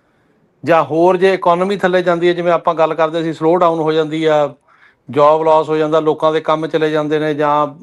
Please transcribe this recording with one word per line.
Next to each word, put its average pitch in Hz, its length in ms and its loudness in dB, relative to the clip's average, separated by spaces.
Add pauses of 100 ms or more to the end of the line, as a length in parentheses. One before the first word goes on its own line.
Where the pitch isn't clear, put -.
(640)
ਜਾਂ 160 180 2
ਹੋਰ 170 340 2
ਜੇ 190 160 2
ਇਕਨੋਮੀ 185 440 0
ਥੱਲੇ 185 240 0
ਜਾਂਦੀ 175 260 0
ਹੈ, 175 60 2
ਜਿਵੇਂ 175 200 -2
ਆਪਾਂ 165 220 -2
ਗੱਲ 160 180 0
ਕਰਦੇ 160 300 -2
ਸੀ 160 100 -4
ਸਲੋ 160 220 0
ਡਾਊਨ 165 240 0
ਹੋ 156 120 -2
ਜਾਂਦੀ 160 340 -2
ਆ, 151 280 0 (560)
ਜੌਬ 147 340 2
ਲਾਸ 156 260 2
ਹੋ 156 80 -2
ਜਾਂਦਾ, 156 220 0
ਲੋਕਾਂ 156 340 0
ਦੇ 156 80 -2
ਕੰਮ 160 260 2
ਚਲੇ 156 220 0
ਜਾਂਦੇ 151 300 -2
ਨੇ, 156 140 -2
ਜਾਂ 147 340 0 (140)